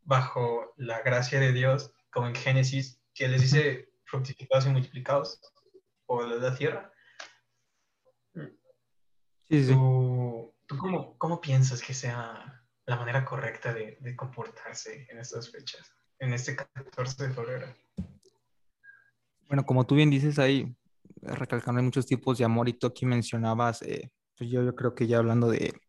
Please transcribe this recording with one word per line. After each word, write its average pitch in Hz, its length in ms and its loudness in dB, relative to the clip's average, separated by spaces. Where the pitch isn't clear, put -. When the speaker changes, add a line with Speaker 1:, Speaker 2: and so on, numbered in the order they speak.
Speaker 1:
bajo 120 720 0
la 113 260 -6
gracia 127 360 0
de 131 140 4
Dios, 131 400 2
como 120 160 -4
en 120 80 -6
Génesis, 131 680 0
que 131 140 -2
les 131 140 4
dice, 143 480 4
"Fructificados 131 600 0
y 139 40 2
multiplicados 131 680 -2
por 120 200 -2
la 123 280 -2
tierra". 120 360 -4
Speaker 2:
Sí, 147 160 4
sí. 131 80 6
Speaker 1:
¿Tú, 127 800 2
tú 139 120 -8
cómo, 180 400 -4
cómo 170 220 -2
piensas 131 420 2
que 139 120 -10
sea 117 680 -10
la 120 100 -2
manera 120 280 -2
correcta 113 480 -8
de, 107 280 -10
de 123 160 -10
comportarse 117 920 -14
en 117 80 -18
estas 117 320 -12
fechas, - 400 -18
en 127 140 -4
este 127 240 -6
catorce 127 720 -10
de 127 80 -4
febrero? 123 320 -8
Speaker 2:
Bueno, 139 180 0
como 127 200 4
tú 139 100 4
bien 151 140 8
dices, 143 280 2
hay, 131 380 2
recalcando, 120 580 -4
hay 127 40 2
muchos 123 220 0
tipos 123 320 0
de 120 60 4
amor, 117 240 2
y 117 60 -2
tú - 120 -4
aquí 123 200 -4
mencionabas, 117 760 0
eh, - 280 -10
pues 120 140 -8
yo, 123 140 0
yo 123 120 -2
creo 123 180 -2
que 120 120 0
ya 117 120 4
hablando 117 320 4
de 82 240 0